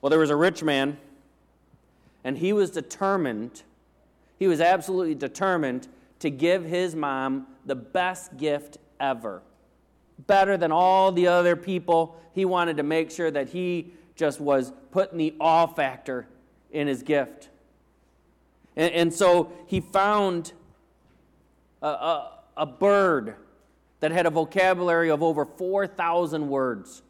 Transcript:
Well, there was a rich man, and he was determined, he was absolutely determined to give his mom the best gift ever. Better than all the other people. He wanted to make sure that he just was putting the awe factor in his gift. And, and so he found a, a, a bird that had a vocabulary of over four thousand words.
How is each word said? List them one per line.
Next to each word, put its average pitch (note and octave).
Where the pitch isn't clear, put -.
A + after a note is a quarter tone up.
Well, C#3+
there D#3
was D3+
a D3
rich E3+
man, C#3+
and B2+
he F3+
was G#3
determined, D3
he G3
was E3
absolutely F3
determined C#3
to D#3
give E3
his F3
mom C3+
the C#3
best F3+
gift D3
ever. C#3
Better G3
than E3
all F#3
the F3
other F3
people. E3+
He F#3+
wanted F3
to D3
make D#3+
sure E3
that C#3
he F3
just D3
was C3+
putting F#3
the D#3
awe E3
factor C3
in D3
his C3
gift. C#3+
And, D#3+
and E3+
so F3
he F#3
found G3
a, D3
a, D3
a D3+
bird E3
that D#3
had F3
a E3+
vocabulary E3+
of D3+
over D#3
four F#3+
thousand E3+
words. B2+